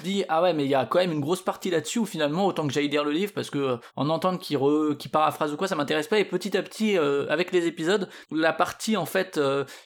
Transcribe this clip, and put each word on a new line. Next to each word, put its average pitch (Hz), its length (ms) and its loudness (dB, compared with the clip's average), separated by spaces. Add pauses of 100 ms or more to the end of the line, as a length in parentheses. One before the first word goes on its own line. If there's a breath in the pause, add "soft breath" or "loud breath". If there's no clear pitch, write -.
dit, 196 240 0
ah 160 140 2
ouais, 180 140 4
mais 143 100 0
il 135 60 0
y 139 40 4
a 127 120 2
quand - 100 2
même 180 140 4
une 151 80 -2
grosse 160 240 -2
partie 190 260 -4
là-dessus 165 300 -2
où 220 80 0
finalement, 156 400 0
autant 170 180 0
que 135 80 -2
j'aille 147 160 2
lire 147 140 2
le 147 80 0
livre, 196 240 0
parce - 160 -6
que, 143 80 -2
euh, 131 180 0 (180 loud breath)
en 139 140 0
entendre 165 300 0
qui - 180 -4
re-, 147 400 2
qui - 100 -12
paraphrase 156 460 0
ou 147 40 -4
quoi, 190 100 -2
ça 190 80 -4
m'intéresse 151 320 -2
pas. 214 100 2
Et 190 80 4
petit 185 320 -4
à 180 60 0
petit, 214 340 0
euh, 143 320 2
avec 160 220 0
les 175 160 2
épisodes, 170 420 -2 (220 loud breath)
la 160 220 2
partie, 202 440 0
en 165 80 -2
fait, 185 320 -2
euh, 139 280 2 (200 loud breath)